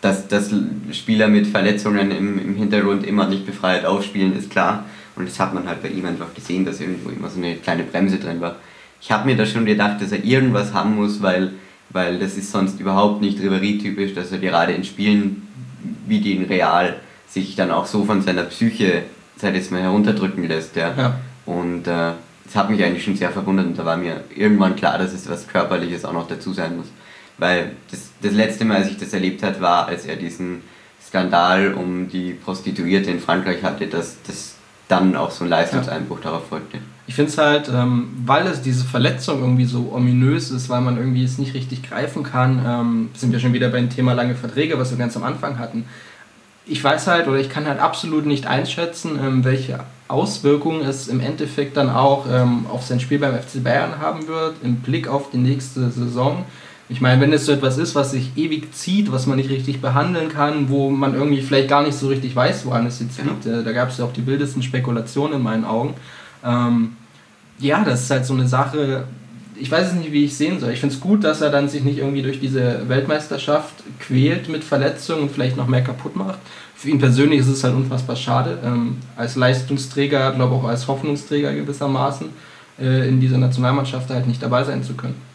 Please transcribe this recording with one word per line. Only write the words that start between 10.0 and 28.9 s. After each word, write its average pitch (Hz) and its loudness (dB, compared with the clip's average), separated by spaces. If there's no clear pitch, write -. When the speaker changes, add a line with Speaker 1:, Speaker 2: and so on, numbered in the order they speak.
Speaker 1:
dass 98 -4
er 101 -2
irgendwas 113 2
haben 104 2
muss, 104 0
weil, 95 2
weil 90 -2
das 95 -4
ist 98 -10
sonst 95 0
überhaupt 101 2
nicht 98 0
Ribéry-typisch, 98 0
dass 90 -6
er 95 -4
gerade 87 2
in - -2
Spielen 101 0
wie 104 2
gegen 95 0
Real 87 2
sich - -6
dann 92 2
auch 82 0
so 104 0
von 104 2
seiner 90 0
Psyche, 95 0
sag 101 -2
ich 95 0
jetzt 92 -4
mal, 90 0
herunterdrücken 95 2
lässt, 80 -4
ja. 85 0
Speaker 2:
Ja. 127 2
Speaker 1:
Und, 87 -4
äh, 85 0
das - -6
hat 101 2
mich 101 2
eigentlich 87 0
schon 98 -2
sehr 90 -2
verwundert 95 0
und 85 -4
da 85 -4
war 82 0
mir 87 -6
irgendwann 98 4
klar, 85 2
dass 92 -2
es - -12
was 85 -8
Körperliches 87 -2
auch 80 -6
noch 85 -6
dazu 87 -8
sein 85 -4
muss. 85 -10
Weil 87 0
das, - -14
das 101 0
letzte 110 2
Mal, 107 2
als 95 2
ich - -8